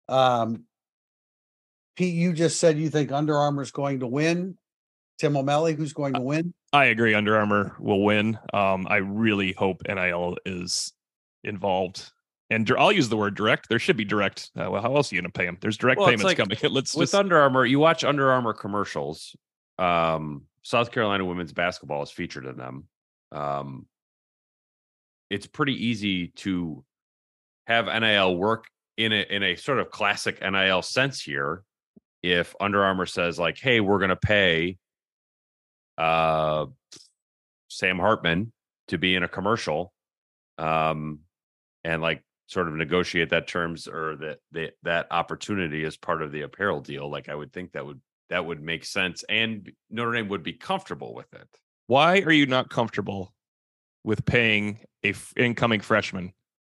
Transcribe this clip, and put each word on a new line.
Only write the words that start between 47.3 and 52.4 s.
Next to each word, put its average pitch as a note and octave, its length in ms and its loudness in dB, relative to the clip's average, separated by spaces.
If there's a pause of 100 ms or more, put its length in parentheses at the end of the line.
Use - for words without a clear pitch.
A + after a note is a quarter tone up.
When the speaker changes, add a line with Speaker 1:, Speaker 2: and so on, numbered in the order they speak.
Speaker 3:
would D2 180 -12
think F2+ 200 -12
that C#2 120 -8
would, C#2+ 140 -16 (300)
that F2 160 -2
would D#2+ 160 -8
make D#2+ 240 -6
sense. F#2 440 -4
And A2 400 -2 (200)
Notre A#2 240 -4
Dame A2 160 -4
would G2 140 -4
be C#3+ 100 -8
comfortable - 600 -8
with - 200 -18
it. - 140 -20 (400)
Speaker 2:
Why D#3+ 340 4
are D#3+ 100 2
you D3 140 6